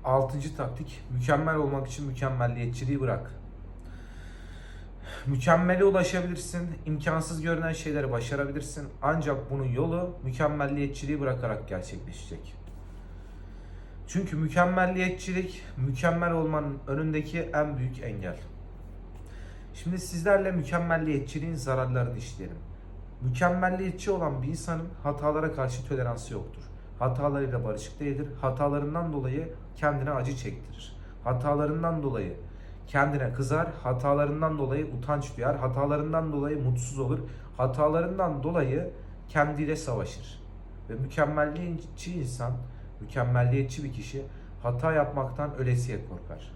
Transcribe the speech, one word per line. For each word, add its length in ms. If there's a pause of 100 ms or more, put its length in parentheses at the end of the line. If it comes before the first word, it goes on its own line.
Altıncı 520
taktik, 560
mükemmel 440
olmak 320
için 200
mükemmelliyetçiliği 920
bırak. 320 (1900)
Mükemmele 600
ulaşabilirsin, 840 (160)
imkansız 560
görünen 320
şeyleri 380
başarabilirsin. 760 (140)
Ancak 500
bunun 140
yolu 580
mükemmelliyetçiliği 960
bırakarak 480
gerçekleşecek. 880 (1500)
Çünkü 280
mükemmelliyetçilik, 1300 (140)
mükemmel 540
olmanın 560
önündeki 520
en 380
büyük 260
engel. 360 (1300)
Şimdi 260
sizlerle 520
mükemmelliyetçiliğin 1040
zararlarını 640
işleyelim. 400 (640)
Mükemmelliyetçi 920
olan 320
bir 40
insanın 400 (160)
hatalara 480
karşı 360
toleransı 460
yoktur. 280 (380)
Hatalarıyla 640
barışık 360
değildir. 280 (140)
Hatalarından 720
dolayı 400 (220)
kendine 360
acı 240
çektirir. 640 (260)
Hatalarından 800
dolayı 340 (500)
kendine 460
kızar, 340 (160)
hatalarından 720
dolayı 300 (100)
utanç 400
duyar, 200
hatalarından 760
dolayı 300
mutsuz 360
olur, 200 (380)
hatalarından 840
dolayı 500 (340)
kendiyle 480
savaşır. 680 (460)
Ve 40
mükemmelliyetçi 1200
insan, 400 (460)
mükemmelliyetçi 840
bir 100
kişi 320 (380)
hata 280
yapmaktan 640
ölesiye 500
korkar. 500